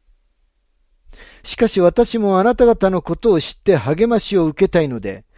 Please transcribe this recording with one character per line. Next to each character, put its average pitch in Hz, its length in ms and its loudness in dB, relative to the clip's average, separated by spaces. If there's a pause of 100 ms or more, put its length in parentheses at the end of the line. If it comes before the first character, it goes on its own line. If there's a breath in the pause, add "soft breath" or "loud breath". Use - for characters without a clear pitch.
(1400 loud breath)
「し - 120 -12
か 233 120 0
し 196 140 0
私 226 340 2
も 196 240 0
あ 190 40 0
な 240 120 2
た 254 80 4
方 226 240 2
の 185 140 -2
こ 170 140 -6
と 226 160 0
を 160 100 2
知 - 160 -12
っ - 40 -20
て 190 140 4
励 156 320 0
ま 233 100 0
し 196 200 -2
を 165 80 2
受 156 180 0
け 185 60 0
た 175 100 2
い 151 80 -2
の 117 120 -8
で、 98 260 -12 (120 soft breath)